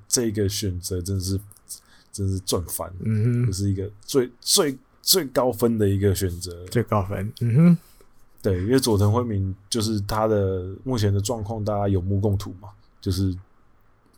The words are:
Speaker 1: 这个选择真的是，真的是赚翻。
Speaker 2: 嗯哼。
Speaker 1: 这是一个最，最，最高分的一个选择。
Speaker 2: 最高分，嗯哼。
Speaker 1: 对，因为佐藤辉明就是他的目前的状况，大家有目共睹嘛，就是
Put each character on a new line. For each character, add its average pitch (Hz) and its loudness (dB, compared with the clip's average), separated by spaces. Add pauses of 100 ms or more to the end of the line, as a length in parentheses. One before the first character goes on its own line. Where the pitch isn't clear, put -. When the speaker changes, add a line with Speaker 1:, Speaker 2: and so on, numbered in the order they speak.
Speaker 1:
这 117 0
个 104 0
选 92 -4
择 90 -6
真 95 -4
的 92 -4
是， 98 -2 (720)
真 98 -4
的 95 0
是 95 -2
赚 95 -4
翻。 - -8 (100)
Speaker 2:
嗯 113 0
哼。 - 2
Speaker 1:
这 98 0
是 101 -2
一 98 2
个 95 -6 (100)
最， 123 0 (100)
最， 147 2 (240)
最 185 2
高 127 2
分 117 2
的 104 2
一 98 2
个 98 4
选 90 -2 (100)
择。 87 -12
Speaker 2:
最 120 0
高 104 0
分， 101 -6 (100)
嗯 117 0
哼。 170 8 (600)
Speaker 1:
对， 92 0
因 98 -2
为 131 4
佐 123 2
藤 101 4
辉 120 2
明 98 -2 (160)
就 117 -2
是 107 -2
他 107 -2
的 95 0 (180)
目 131 -2
前 101 2
的 101 2
状 110 -4
况， 107 -6
大 104 -2
家 101 0
有 98 2
目 98 0
共 101 2
睹 98 -6
嘛， - -20 (320)
就 98 -4
是 92 0 (840)